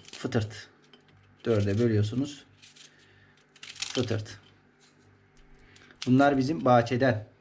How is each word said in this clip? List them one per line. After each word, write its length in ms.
Fıtırt. 560
Dörde 340
bölüyorsunuz. 640
Fıtırt. 640
Bunlar 300
bizim 280
bahçeden. 600